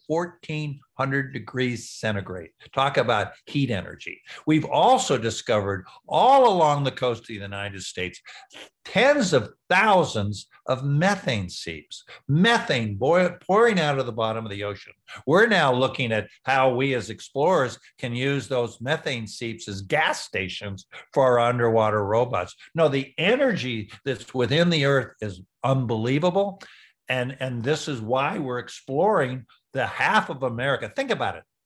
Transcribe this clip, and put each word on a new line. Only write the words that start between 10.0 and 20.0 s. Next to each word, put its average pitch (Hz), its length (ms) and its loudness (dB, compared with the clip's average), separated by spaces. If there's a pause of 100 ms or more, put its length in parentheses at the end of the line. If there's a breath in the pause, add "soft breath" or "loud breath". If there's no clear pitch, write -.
of 131 200 -2
methane 143 640 0
seeps, - 540 -12 (240 loud breath)
methane 143 680 2
boi-, 175 400 2 (100)
pouring 208 320 4
out 147 200 2
of 123 80 -2
the 117 60 -8
bottom 113 340 -2
of 104 40 -10
the 101 140 -8
ocean. 101 300 -10 (320 loud breath)
We're 196 220 6
now 165 260 4
looking 127 380 0
at 107 160 -2 (160)
how 131 300 4
we 131 200 0
as 110 160 -4
explorers 139 680 -2 (200 soft breath)
can 120 160 -6
use 135 340 -2
those 123 320 -4
methane 131 460 -4
seeps 113 420 -10
as 98 140 -8
gas 151 380 -2